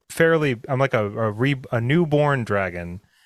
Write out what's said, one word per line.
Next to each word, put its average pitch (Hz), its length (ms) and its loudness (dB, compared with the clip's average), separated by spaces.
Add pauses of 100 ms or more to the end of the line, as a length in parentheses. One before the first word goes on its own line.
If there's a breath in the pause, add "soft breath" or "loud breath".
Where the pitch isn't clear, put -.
(100)
fairly, 156 460 2 (120)
I'm 131 120 0
like 135 140 0
a, 110 120 2
a 110 240 -2
re-, 127 300 -2 (100)
a 120 100 0
newborn 147 640 2
dragon, 90 560 -4 (260 soft breath)